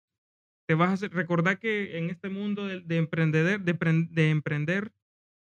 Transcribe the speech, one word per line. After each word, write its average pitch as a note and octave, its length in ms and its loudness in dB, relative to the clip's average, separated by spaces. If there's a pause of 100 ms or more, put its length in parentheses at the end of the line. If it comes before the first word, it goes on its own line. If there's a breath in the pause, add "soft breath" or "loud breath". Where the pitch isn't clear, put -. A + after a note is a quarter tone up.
(680)
Te D#3+ 80 4
vas F3 160 4
a - 20 2
hacer, F#3+ 200 -4
recordá F3 460 2
que G#3 380 -4
en E3 120 -4
este E3+ 200 -10
mundo G3+ 380 -4
de, F#3 140 -8
de E3 160 -2
emprendeder-, E3 640 2
de E3+ 140 0
pren-, E3 360 2
de D#3+ 200 4
emprender, D#3 640 -2 (600)